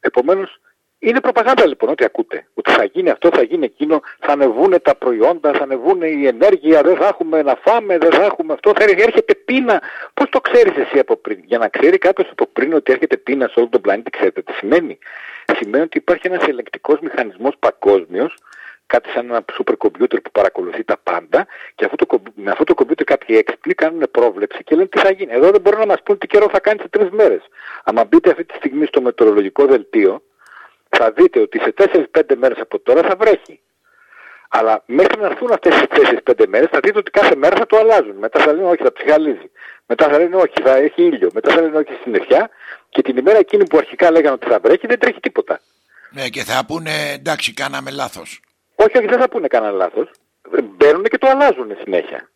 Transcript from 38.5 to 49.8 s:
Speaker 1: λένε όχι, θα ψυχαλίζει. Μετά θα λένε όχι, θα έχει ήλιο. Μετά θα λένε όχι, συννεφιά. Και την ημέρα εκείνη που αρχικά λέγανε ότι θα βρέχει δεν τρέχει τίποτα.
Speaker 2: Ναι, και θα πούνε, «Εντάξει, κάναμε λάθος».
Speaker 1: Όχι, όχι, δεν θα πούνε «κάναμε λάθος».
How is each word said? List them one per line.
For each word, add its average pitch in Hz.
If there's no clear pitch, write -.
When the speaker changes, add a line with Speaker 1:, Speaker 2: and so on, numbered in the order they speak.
Speaker 1:
λένε 180
όχι, 175
θα 127
ψυχαλίζει. 151
Μετά 147
θα 147
λένε 175
όχι, 175
θα 131
έχει 151
ήλιο. 139
Μετά 127
θα 160
λένε 156
όχι, 143
συννεφιά. 127
Και -
την 127
ημέρα 180
εκείνη 202
που 151
αρχικά 170
λέγανε 151
ότι -
θα 117
βρέχει -
δεν 233
τρέχει 247
τίποτα. -
Speaker 2:
Ναι, 135
και 123
θα 117
πούνε, 160
«Εντάξει, 147
κάναμε 135
λάθος». 127
Speaker 1:
Όχι, 214
όχι, 214
δεν 240
θα 254
πούνε 180
«κάναμε 107
λάθος». 92